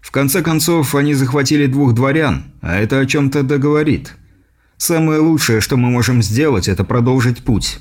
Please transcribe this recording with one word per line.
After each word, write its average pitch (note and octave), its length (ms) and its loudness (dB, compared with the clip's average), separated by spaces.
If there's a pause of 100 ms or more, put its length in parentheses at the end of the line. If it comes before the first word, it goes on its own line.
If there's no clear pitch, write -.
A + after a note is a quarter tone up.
В - 80 -20
конце C#3 320 0
концов, D#3+ 520 0
они C#3+ 200 0
захватили C#3 520 0
двух C3+ 280 2
дворян, C3+ 500 0 (160)
а E2 160 -4
это A2 220 0
о C3+ 80 0
чём-то C#3 380 0
да C#3+ 120 0
говорит. D3 600 0 (600)
Самое D#3+ 440 0
лучшее, D3+ 400 2
что - 160 -2
мы B2 140 2
можем A#2+ 320 2
сделать, G#2+ 460 0
это F#2+ 160 0
продолжить B2 600 0
путь», - 360 -2